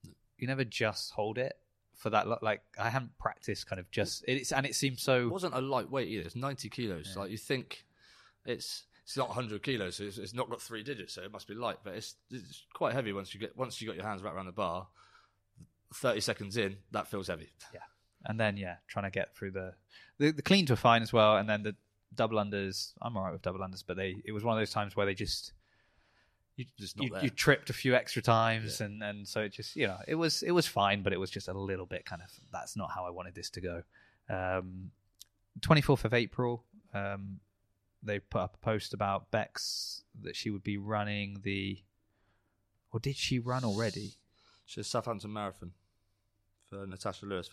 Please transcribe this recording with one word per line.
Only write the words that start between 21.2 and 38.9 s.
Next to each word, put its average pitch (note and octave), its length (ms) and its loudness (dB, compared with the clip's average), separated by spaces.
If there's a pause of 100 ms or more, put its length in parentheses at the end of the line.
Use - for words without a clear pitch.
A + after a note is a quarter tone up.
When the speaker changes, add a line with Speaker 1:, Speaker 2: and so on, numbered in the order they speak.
Speaker 2:
and G#2+ 100 2
then G#2 140 2
the G#2 120 -2 (400)
double A2+ 220 4
unders, G2+ 640 0
I'm A#2 160 -4
all F#2+ 80 0
right F2+ 80 -2
with E2+ 100 -8
double F#2+ 180 -2
unders, F#2+ 260 -6
but F2+ 100 -2
they, F#2+ 280 -2
it G#2+ 80 -6
was G#2 120 -4
one A#2 120 4
of A2 40 4
those G#2 100 2
times G#2 260 -2
where G2+ 100 4
they G2 80 2
just, - 380 -4 (1040)
you B2+ 100 -8 (120)
Speaker 1:
Just G2 200 -10
not G#2+ 60 -2
Speaker 2:
you, A#2 60 -2
Speaker 1:
there. F#2+ 140 -2
Speaker 2:
you B2 60 4
tripped - 400 4
a - 20 -2
few B2+ 220 4
extra - 260 4
times, A2 600 4
Speaker 1:
Yeah. G#2+ 60 -2
Speaker 2:
and, G#2 160 -8
and G#2 260 -6
so - 120 0
it G#2 120 0
just, - 240 -10
you A#2 100 4
know, F#2 100 0 (100)
it D#3 100 0
was, D#3+ 260 2
it - 80 0
was F3 160 6
fine, G2+ 360 4
but F#2+ 120 2
it F2+ 60 0
was F#2 100 -2
just - 180 -8
a F#2+ 60 -4
little F#2+ 320 -2
bit F2+ 180 -6
kind E2+ 160 -10
of, F#2 80 -18 (240)
that's - 240 -8
not F#2 180 -4
how F2+ 120 -4
I F2+ 40 -6
wanted F2+ 240 -10
this E2+ 160 -8
to F2+ 120 -8
go. E2+ 200 -4 (460)
Um, F#2 600 -2 (720)
twenty-fourth D3 420 6
of A2 80 2
April, A#2+ 520 2 (280)
um, G2 460 -6 (640)
they G#2 160 -2
put G2+ 240 -2
up - 180 -6
a - 40 -18
post A2 280 0